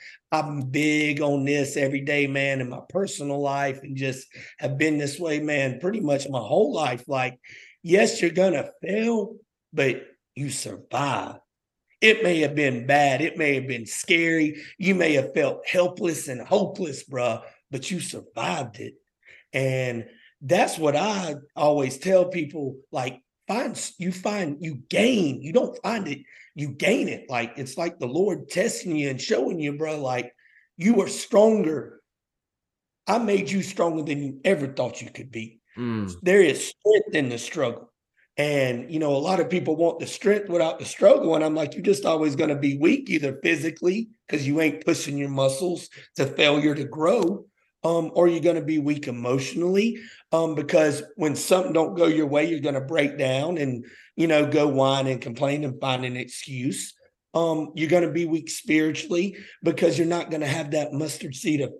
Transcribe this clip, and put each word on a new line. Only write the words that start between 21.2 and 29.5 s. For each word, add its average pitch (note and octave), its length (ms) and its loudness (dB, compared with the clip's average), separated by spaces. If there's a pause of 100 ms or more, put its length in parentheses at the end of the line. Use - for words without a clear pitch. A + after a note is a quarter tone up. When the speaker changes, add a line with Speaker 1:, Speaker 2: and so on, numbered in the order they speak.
Speaker 1:
always D3 440 2
tell F#3 260 4
people, D#3 540 -6 (120)
like, C3 300 -6 (320)
find, B3+ 460 -4
you F3+ 140 -2
find, F#3 480 -4
you D#3+ 120 -8 (160)
gain. F#3 540 2
You D3+ 100 -8
don't - 300 0
find G3 260 -4
it, C#3 120 -8 (340)
you D3 160 -6
gain F#3 380 0
it. B2 200 -10
Like, A#2 280 -4
it's C3+ 200 -10
like F3 220 -6
the C3 80 -4
Lord D3+ 420 -2
testing F#3 480 -2
you C#3 140 -2
and C3 100 -6
showing G#3+ 400 -2